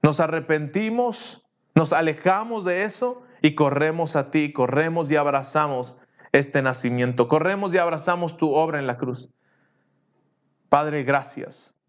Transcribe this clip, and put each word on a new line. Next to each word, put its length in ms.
Nos 180
arrepentimos, 1200
nos 180
alejamos 720
de 200
eso 380
y 120
corremos 600
a 140
ti, 220
corremos 580
y 60
abrazamos 800
este 300
nacimiento, 640
corremos 480
y 40
abrazamos 580
tu 160
obra 260
en 80
la 120
cruz. 320
Padre, 360
gracias. 680